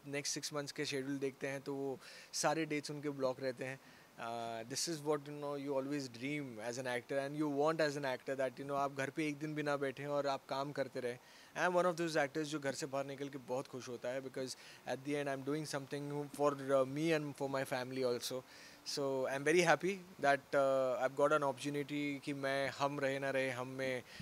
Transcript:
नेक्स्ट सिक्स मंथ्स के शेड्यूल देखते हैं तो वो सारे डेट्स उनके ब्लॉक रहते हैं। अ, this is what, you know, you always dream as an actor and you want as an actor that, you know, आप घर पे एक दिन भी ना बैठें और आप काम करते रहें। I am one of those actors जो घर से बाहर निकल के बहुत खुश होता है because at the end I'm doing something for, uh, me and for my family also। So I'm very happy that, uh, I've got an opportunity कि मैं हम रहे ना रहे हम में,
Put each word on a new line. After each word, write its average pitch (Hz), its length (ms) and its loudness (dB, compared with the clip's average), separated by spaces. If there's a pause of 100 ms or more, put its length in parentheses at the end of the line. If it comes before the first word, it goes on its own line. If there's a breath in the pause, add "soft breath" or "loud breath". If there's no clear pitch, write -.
नेक्स्ट 143 260 -2
सिक्स 151 200 -6
मंथ्स 143 180 -4
के 151 140 -4
शेड्यूल 139 320 -2
देखते 135 300 -2
हैं 135 140 -4
तो 139 140 -4
वो 139 240 -2 (340 loud breath)
सारे 156 320 2
डेट्स 151 260 -2
उनके 147 180 -4
ब्लॉक 131 300 0
रहते 131 260 -2
हैं। 131 140 -6 (400 loud breath)
अ, 117 440 -4
this 135 260 -2
is 170 60 -2
what, 147 240 0
you 147 220 -10
know, 143 240 -4
you 143 60 -2 (100)
always 139 280 -2
dream 139 360 -4 (240)
as 120 100 -4
an 127 80 -4
actor 123 400 -2
and 147 140 -2
you 151 80 2 (100)
want 160 220 4
as 147 160 2
an 143 80 -2 (120)
actor 135 180 -4
that, 131 160 2
you 123 120 -8
know, 139 120 -4
आप 139 180 0
घर 135 160 -2
पे 156 180 -2
एक 147 120 -2
दिन 151 160 -4
भी 151 80 0
ना 147 140 2
बैठें 139 280 -2
और 143 220 2
आप 135 180 0
काम 139 260 -2
करते 131 280 -2
रहें। 123 200 -2 (380 loud breath)
I 165 120 4
am 180 80 4
one 175 140 6
of 160 60 -2
those 165 200 0
actors 147 260 2
जो 151 160 -4
घर 139 140 -2
से 156 120 -6
बाहर 139 200 -2
निकल 139 240 -6
के 143 80 -8
बहुत 127 300 -4
खुश 127 220 -10
होता 123 200 -6
है 135 140 -2
because 131 340 -6 (320 loud breath)
at 127 80 -2 (100)
the 143 80 0
end 143 200 0
I'm 135 140 -4
doing 151 260 -2
something 143 540 -4 (100)
for, 143 160 6
uh, 135 300 4
me 151 340 2
and 147 220 -6
for 139 80 0
my 135 240 0
family 131 320 0
also। 123 380 0 (440 loud breath)
So - 140 -2 (280)
I'm 139 140 -2
very 165 220 6
happy 170 300 6 (260)
that, 139 340 4
uh, 131 480 4
I've 135 120 2
got 143 160 6
an 151 120 6
opportunity 143 760 -2
कि 147 140 -4
मैं 135 360 0
हम 143 300 0
रहे 139 200 2
ना 139 100 0
रहे 131 200 2
हम 127 180 -4
में, 131 360 -2 (180 loud breath)